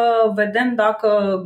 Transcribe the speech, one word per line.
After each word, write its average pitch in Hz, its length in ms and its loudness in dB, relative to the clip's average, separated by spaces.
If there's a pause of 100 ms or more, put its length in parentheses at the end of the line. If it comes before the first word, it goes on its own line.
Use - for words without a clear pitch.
(360)
vedem 226 400 -2
dacă 208 720 0